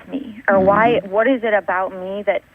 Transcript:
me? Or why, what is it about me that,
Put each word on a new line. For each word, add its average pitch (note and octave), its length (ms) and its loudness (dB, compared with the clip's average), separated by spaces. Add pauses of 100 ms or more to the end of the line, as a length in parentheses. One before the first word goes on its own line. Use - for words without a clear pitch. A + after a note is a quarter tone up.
me? G#3 380 -12
Or G3 120 4
why, G#3 400 4 (100)
what G#3 180 0
is B3+ 160 2
it A3 100 0
about F#3+ 380 -2
me F#3+ 360 -8
that, G3 160 -2 (120)